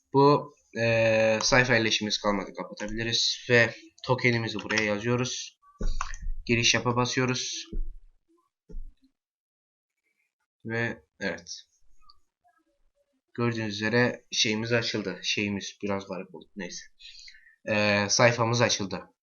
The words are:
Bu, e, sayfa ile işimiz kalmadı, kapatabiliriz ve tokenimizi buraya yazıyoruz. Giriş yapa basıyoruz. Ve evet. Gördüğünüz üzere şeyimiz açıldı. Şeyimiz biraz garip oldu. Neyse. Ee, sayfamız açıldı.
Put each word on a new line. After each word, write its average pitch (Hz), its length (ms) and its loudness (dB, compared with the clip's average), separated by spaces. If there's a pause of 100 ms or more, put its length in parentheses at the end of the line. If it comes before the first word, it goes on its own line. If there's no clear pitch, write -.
(120)
Bu, 139 420 4 (240)
e, 113 640 4
sayfa 127 340 4
ile 110 120 2
işimiz 107 300 -2
kalmadı, 95 360 -2
kapatabiliriz 107 960 -4
ve 117 240 6 (300)
tokenimizi 117 540 0
buraya 110 260 -2
yazıyoruz. 120 720 -2 (880)
Giriş 117 280 4
yapa 117 220 0
basıyoruz. 127 680 0 (3000)
Ve 113 400 -4 (160)
evet. - 420 -8 (1700)
Gördüğünüz 113 400 -2
üzere 120 580 0
şeyimiz 110 400 0
açıldı. 104 500 -2
Şeyimiz 101 600 -4
biraz 98 240 -4
garip 90 280 -12
oldu. - 220 -20
Neyse. 92 260 -10 (840)
Ee, 104 400 2
sayfamız 120 520 2
açıldı. 98 500 -2 (120)